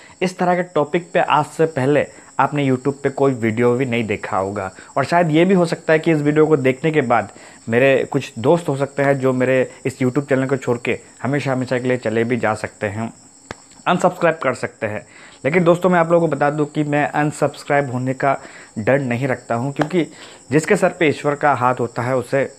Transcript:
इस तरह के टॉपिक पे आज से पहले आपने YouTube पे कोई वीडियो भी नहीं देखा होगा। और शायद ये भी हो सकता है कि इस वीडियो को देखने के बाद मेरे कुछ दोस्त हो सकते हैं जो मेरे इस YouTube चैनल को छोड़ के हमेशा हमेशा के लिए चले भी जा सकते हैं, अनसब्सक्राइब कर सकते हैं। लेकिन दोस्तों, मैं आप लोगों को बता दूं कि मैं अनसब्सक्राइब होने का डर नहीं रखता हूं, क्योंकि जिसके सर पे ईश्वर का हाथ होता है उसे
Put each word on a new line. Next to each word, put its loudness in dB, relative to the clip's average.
इस -4
तरह 0
के -2
टॉपिक -2
पे 2
आज 2
से -2
पहले 0
आपने 0
YouTube 0
पे 0
कोई 2
वीडियो 2
भी 0
नहीं -2
देखा -4
होगा। -4
और 0
शायद 2
ये 4
भी 2
हो 4
सकता -2
है 4
कि 0
इस 2
वीडियो 4
को 4
देखने 0
के 2
बाद 0
मेरे 4
कुछ -4
दोस्त 2
हो 0
सकते -2
हैं 2
जो 2
मेरे 2
इस -6
YouTube 0
चैनल 0
को -2
छोड़ -2
के -4
हमेशा -2
हमेशा -2
के -4
लिए 0
चले 0
भी -2
जा 0
सकते -6
हैं, -6
अनसब्सक्राइब 0
कर 0
सकते -8
हैं। -8
लेकिन 2
दोस्तों, 4
मैं 4
आप 2
लोगों 4
को -2
बता 2
दूं -2
कि -4
मैं 0
अनसब्सक्राइब -2
होने -4
का 0
डर 2
नहीं -4
रखता -4
हूं, -4
क्योंकि -2
जिसके 2
सर 2
पे 0
ईश्वर 0
का 2
हाथ 0
होता -4
है -2
उसे -2